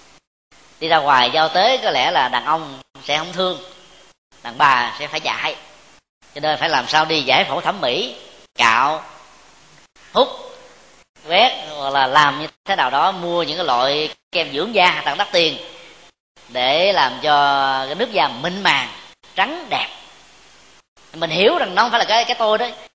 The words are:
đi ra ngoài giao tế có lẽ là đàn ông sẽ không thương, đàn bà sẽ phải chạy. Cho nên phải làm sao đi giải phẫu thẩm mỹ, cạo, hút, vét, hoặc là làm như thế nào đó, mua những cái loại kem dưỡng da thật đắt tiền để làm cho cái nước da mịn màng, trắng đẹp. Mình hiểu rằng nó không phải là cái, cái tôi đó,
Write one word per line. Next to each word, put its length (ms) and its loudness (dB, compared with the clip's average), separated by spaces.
đi 80 -4
ra 100 4
ngoài 360 4
giao 140 4
tế 280 2
có 140 -2
lẽ 200 0
là 180 2
đàn 160 -2
ông 340 -4
sẽ 140 -2
không 140 -8
thương, 320 -4
đàn 160 -10
bà 400 4
sẽ 100 -8
phải 120 -8
chạy. 360 -6
Cho 60 -14
nên 180 -2
phải 100 -2
làm 200 0
sao 160 4
đi 180 0
giải 220 2
phẫu 160 -4
thẩm 200 -4
mỹ, 360 -4
cạo, 500 2
hút, 160 2
vét, 280 4
hoặc 220 -6
là 160 2
làm 340 2
như 60 -8
thế 120 -2
nào 140 0
đó, 220 2
mua 300 -4
những 140 -6
cái 100 -4
loại 480 0
kem 200 -2
dưỡng 220 -4
da 300 4
thật 140 -2
đắt 140 -2
tiền 260 0
để 440 0
làm 300 0
cho 100 2
cái 80 -8
nước 180 -4
da 160 2
mịn 340 -6
màng, 260 0
trắng 360 -4
đẹp. 180 -4
Mình 180 -6
hiểu 280 4
rằng 160 -4
nó 80 4
không 80 0
phải 80 2
là 60 0
cái, 200 2
cái 140 -2
tôi 200 2
đó, 80 -2